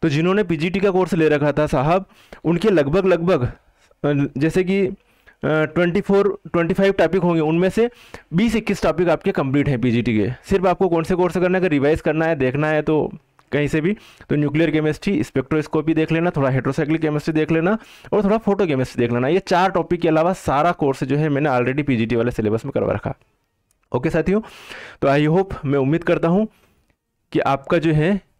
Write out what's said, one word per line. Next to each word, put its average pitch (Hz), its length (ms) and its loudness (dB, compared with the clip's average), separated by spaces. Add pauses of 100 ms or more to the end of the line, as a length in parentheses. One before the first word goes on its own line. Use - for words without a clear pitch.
तो 165 80 0
जिन्होंने 180 340 0
पीजीटी 170 360 -2
का 202 120 2
कोर्स 180 220 0
ले 160 160 4
रखा 147 220 2
था 151 160 0
साहब, 165 380 0 (380)
उनके 170 260 0
लगभग, 170 360 2
लगभग, 170 460 2 (540)
अ, 143 220 0 (100)
जैसे 160 260 0
कि, 190 220 0
अ, - 80 -4 (500)
ट्वेंटी 165 580 0
फ़ोर, 202 380 2 (140)
ट्वेंटी 170 200 0
फ़ाइव 196 200 2
टॉपिक 180 280 2
होंगे, 170 200 2
उनमें 165 280 2
से 226 200 0 (440)
बीस 214 220 2
इक्कीस 208 280 -2
टॉपिक 170 260 0
आपके 165 220 0
कंप्लीट 143 380 0
हैं 123 120 0
पीजीटी 117 360 0
के। 104 120 0 (140)
सिर्फ 190 220 0
आपको 175 240 2
कौन 165 140 0
से 185 120 -2
कोर्स 175 180 0
करना 180 240 2
है, 185 40 0
अगर 180 80 2
रिवाइज 147 320 2
करना 160 240 0
है, 160 100 0
देखना 135 320 0
है, 156 140 0
तो 151 300 0 (400)
कहीं 147 160 0
से 156 140 0
भी, 202 160 0 (320)
तो 147 60 0
न्यूक्लियर 147 360 0
केमिस्ट्री, 156 520 0
स्पेक्ट्रोस्कोपी 151 680 -2
देख 156 180 0
लेना, 165 180 0
थोड़ा 139 200 0
heterocyclic 139 520 -2
केमिस्ट्री 151 320 -2
देख 156 180 0
लेना 165 260 2 (360)
और 208 100 0
थोड़ा 202 140 2
फोटोकेमिस्ट्री 175 680 0
देख 120 100 0
लेना। 123 140 0
ये 175 120 2
चार 185 320 0
टॉपिक 175 300 -2
के 170 60 0
अलावा 160 260 2
सारा 156 380 0
कोर्स 143 320 -2
जो 139 140 -2
है 151 120 0
मैंने 143 200 0
already 127 340 0
पीजीटी 120 320 0
वाले 117 160 0
सिलेबस 110 340 -2
में - 100 -10
करवा 104 180 0
रखा। 110 220 -6 (800)
ओके 127 140 -2
साथियों, 180 320 0 (600)
तो 135 60 0
I 151 300 2
hope, 190 180 -2 (100)
मैं 139 140 0
उम्मीद 143 240 0
करता 165 240 0
हूँ 196 200 2 (840)
कि 151 80 0
आपका - 380 0
जो 160 160 2
है 170 460 0